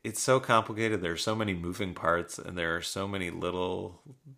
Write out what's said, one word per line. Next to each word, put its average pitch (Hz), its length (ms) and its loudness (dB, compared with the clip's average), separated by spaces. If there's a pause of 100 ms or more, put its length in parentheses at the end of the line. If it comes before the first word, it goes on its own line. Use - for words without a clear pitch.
it's 113 160 -4
so 131 180 6
complicated. 110 640 4
There 85 120 0
are 82 40 -2
so 110 180 0
many 107 200 0
moving 90 400 -4
parts, 85 440 0
and 90 180 -10
there 85 200 0
are 87 60 -4
so 98 260 -4
many 95 220 -2
little 90 720 -4 (360)